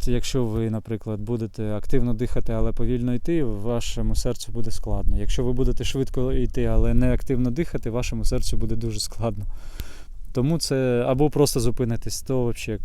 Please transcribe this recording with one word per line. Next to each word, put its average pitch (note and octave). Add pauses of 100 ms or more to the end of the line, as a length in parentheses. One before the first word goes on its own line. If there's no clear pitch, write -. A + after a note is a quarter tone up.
Якщо B2
ви, A2+
наприклад, G#2+
будете G#2+
активно A#2+
дихати, B2
але A#2
повільно B2
йти, D#3+
вашому A2
серцю A2+
буде A2+
складно. G2+
Якщо G#2
ви B2
будете C3
швидко C3
йти, B2
але A2+
не B2
активно B2
дихати, A#2
вашому A#2
серцю -
буде A2+
дуже A2
складно. G#2+ (880)
Тому D3
це... B2+
Або C3+
просто C#3
зупинитись, A2+
то C3
вообще A2+